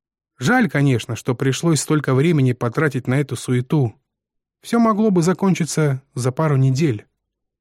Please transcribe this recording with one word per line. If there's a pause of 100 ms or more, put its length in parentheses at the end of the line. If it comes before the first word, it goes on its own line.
(380)
Жаль,
конечно,
что
пришлось
столько
времени
потратить
на
эту
суету. (640)
Всё
могло
бы
закончиться (120)
за
пару
недель. (560)